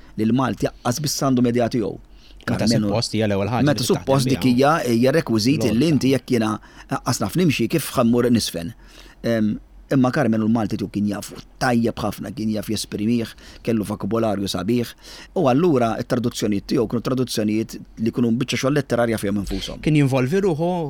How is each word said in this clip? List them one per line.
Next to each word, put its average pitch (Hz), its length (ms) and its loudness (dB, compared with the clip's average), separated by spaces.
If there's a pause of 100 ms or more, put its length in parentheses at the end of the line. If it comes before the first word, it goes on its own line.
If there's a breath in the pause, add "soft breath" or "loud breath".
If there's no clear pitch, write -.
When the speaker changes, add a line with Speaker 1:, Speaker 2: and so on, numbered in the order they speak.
(120 soft breath)
Speaker 1:
li 110 140 0
l-Malti 123 420 0
jaqqas - 320 -4
biss 151 240 -4
għandu 127 220 2
medja 117 260 2
tiegħu. 98 220 -2 (420 soft breath)
Speaker 2:
Meta - 240 -4
Speaker 1:
Carmenu 107 320 2
Speaker 2:
suppost 113 240 -2
hija 107 100 2
l-ewwel 101 240 0
ħaġa 123 160 2
Speaker 1:
Meta 143 160 2
Speaker 2:
li 113 60 -2
Speaker 1:
suppost 135 400 2
Speaker 2:
taħdem 135 80 2
Speaker 1:
dik - 80 -2
Speaker 2:
biha. 131 320 4
Speaker 1:
hija, 123 160 0
hija 123 200 4
rekwiżit 123 520 2
Speaker 2:
Lodda. 110 160 2
Speaker 1:
li 156 100 4
inti 135 220 2
jekk 123 240 0
jiena 107 140 0 (360 loud breath)
aqqas - 340 -4
naf 104 140 -4
nimxi 156 320 2
kif - 240 -2
ħammur 120 400 2
nisfen. 87 400 0 (520 loud breath)
Em, 113 340 0 (340)
imma 127 200 4
Carmenu 113 360 2
l-Malti 110 320 0
tiegħu 101 160 -6
kien 104 160 0
jafu 101 240 -8 (240)
tajjeb 117 400 0
ħafna, 101 360 -6
kien 110 200 -4
jaf 104 160 -6
jesprimih, 110 640 -4 (280 loud breath)
kellu 113 260 -2
vokabularju 107 600 -2
sabiħ, 107 460 -2 (420 loud breath)
u 185 120 0
allura 127 520 4
it-traduzzjonijiet 117 720 -2
tiegħu 131 200 2
kienu 117 120 -2
traduzzjonijiet 113 760 -2 (220)
li 113 160 -2
kienu 120 160 2
biċċa 123 320 -2
xogħol 139 160 0
letterarja 117 400 0
fihom 101 240 -2
infushom. 95 400 -8
Speaker 2:
Kien 151 160 4
jinvolvi 135 440 2
ruħu 170 280 0 (200)